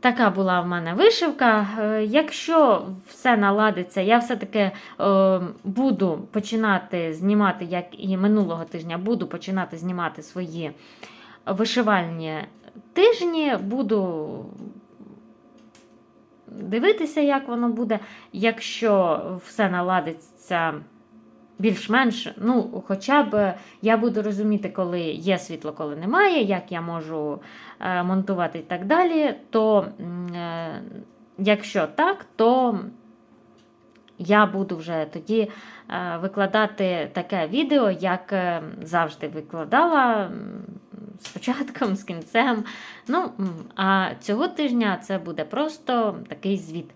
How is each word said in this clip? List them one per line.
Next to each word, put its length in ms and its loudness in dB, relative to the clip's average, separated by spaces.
така 280 4
була 300 2
в 60 -2
мене 280 -4
вишивка. 720 4
Е, 260 0
якщо 840 4
все 280 2
наладиться, 640 2
я 180 4
все-таки, 400 -2
е, 400 4
буду 680 0
починати 800 0
знімати, 500 2
як 260 -4
і 260 -4
минулого 480 2
тижня, 340 -8
буду 280 -2
починати 520 -4
знімати 440 -4
свої 480 -8
вишивальні 880 0
тижні, 680 4
буду 680 -2
дивитися, 720 0
як 280 2
воно 200 0
буде. 300 -2
Якщо 880 2
все 240 0
наладиться 1040 -2
більш-менш, 720 2
ну, 500 0
хоча 360 2
б 320 2
я 140 4
буду 260 0
розуміти, 460 0
коли 320 -2
є 380 -2
світло, 340 -8
коли 240 -8
немає, 460 2
як 300 -2
я 80 -6
можу, 600 -6
е, 220 -2
монтувати 560 0
і 40 -10
так 220 -6
далі, 500 2
то, 360 4
м, 340 -8
е, 480 -8
якщо 480 2
так, 400 0
то 420 4
я 280 6
буду 300 -4
вже 360 -4
тоді, 380 -2
е, 320 -6
викладати 880 0
таке 340 -2
відео, 440 2
як, 420 -2
е, 300 -2
завжди 460 -2
викладала, 960 0
м, 400 -10
з 80 -14
початком, 680 -4
з 80 -10
кінцем. 600 -2
Ну, 220 0
м, 80 -2
а 340 2
цього 280 -2
тижня 540 0
це 160 -4
буде 260 -6
просто 760 -2
такий 280 -4
звіт. 400 -10